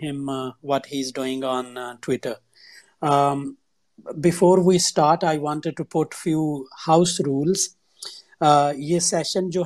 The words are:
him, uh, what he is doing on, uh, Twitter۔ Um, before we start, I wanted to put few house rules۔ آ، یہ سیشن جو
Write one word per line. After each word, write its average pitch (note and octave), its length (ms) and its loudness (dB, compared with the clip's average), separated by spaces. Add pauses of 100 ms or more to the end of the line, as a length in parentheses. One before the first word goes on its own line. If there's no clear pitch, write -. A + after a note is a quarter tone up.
him, C#3+ 100 -8
uh, C3+ 340 -8 (160)
what C#3 120 0
he C#3 240 -6
is C3 220 -8
doing C3 320 -4
on, B2+ 200 -8
uh, B2 160 -12
Twitter۔ B2 400 -6 (680)
Um, C#3+ 380 2 (720)
before F3 500 4
we F3+ 140 4
start, E3+ 520 2
I D#3 80 0
wanted D3 440 -6
to D#3+ 40 -8 (120)
put D#3 100 2 (220)
few D#3 340 -2 (280)
house E3+ 380 4
rules۔ D3+ 480 -2 (640)
آ، D3 300 6
یہ D3 280 -2
سیشن F3+ 520 -2
جو F3 160 -2